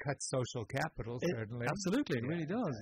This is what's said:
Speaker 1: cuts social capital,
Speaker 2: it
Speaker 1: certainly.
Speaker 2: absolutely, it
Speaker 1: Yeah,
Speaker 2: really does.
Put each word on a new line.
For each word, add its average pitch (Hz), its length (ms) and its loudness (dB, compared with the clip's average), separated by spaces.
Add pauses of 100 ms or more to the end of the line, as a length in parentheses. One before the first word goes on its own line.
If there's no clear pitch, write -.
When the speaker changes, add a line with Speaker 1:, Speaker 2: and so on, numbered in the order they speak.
Speaker 1:
cuts - 240 -2
social 123 360 0
capital, 127 540 -4
Speaker 2:
it 175 140 2
Speaker 1:
certainly. 117 320 -2
Speaker 2:
absolutely, 185 540 2
it 113 40 0
Speaker 1:
Yeah, 127 60 0
Speaker 2:
really 165 160 0
does. 190 360 2